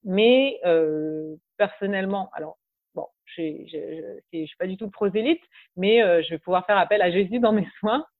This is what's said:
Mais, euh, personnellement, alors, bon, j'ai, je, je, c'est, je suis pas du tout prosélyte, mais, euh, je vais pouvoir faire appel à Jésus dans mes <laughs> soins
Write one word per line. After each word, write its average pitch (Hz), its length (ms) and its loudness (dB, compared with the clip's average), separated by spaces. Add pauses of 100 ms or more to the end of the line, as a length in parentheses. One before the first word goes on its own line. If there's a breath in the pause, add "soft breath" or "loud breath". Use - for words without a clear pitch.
Mais, 233 600 2
euh, 156 720 0 (200)
personnellement, 196 800 -4
alors, 160 240 -12 (360)
bon, 175 120 -8 (300)
j'ai, 160 320 -8
je, 156 100 -12
je, 160 420 -12 (100)
c'est, 160 120 -8
je 151 40 -8
suis - 100 -20
pas 185 100 -6
du 190 100 -6
tout 208 140 -10
prosélyte, 214 520 -2 (340 soft breath)
mais, 214 260 4
euh, 175 200 4
je 165 80 -6
vais 160 80 -6
pouvoir 185 280 -2
faire 208 120 4
appel 208 240 2
à 180 80 4
Jésus 196 300 0
dans 220 120 4
mes 208 220 0
<laughs> - 60 -20
soins 240 260 -2 (140)